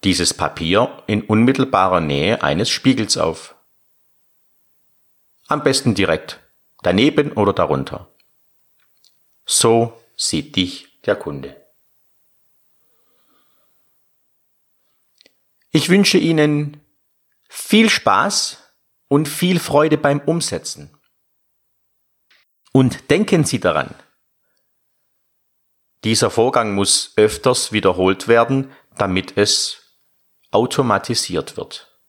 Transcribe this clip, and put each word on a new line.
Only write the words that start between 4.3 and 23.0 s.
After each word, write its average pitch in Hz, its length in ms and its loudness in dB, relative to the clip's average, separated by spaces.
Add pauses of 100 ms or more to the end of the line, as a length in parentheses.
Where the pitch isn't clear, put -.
Am 147 160 -4
besten 131 320 0
direkt 85 460 -2 (420)
daneben 143 500 2
oder 101 200 0
darunter. 73 580 -4 (1300)
"So 117 560 0 (160)
sieht - 400 -6
dich - 460 -6
der 101 140 -2
Kunde." 71 380 -12 (4000)
Ich 156 200 0
wünsche 196 260 4
Ihnen 151 640 0 (680)
viel - 440 2
Spaß - 680 0 (520)
und 147 200 2
viel 180 320 0
Freude 151 380 2
beim 143 220 0
Umsetzen. - 760 -6 (1800)
Und 131 380 2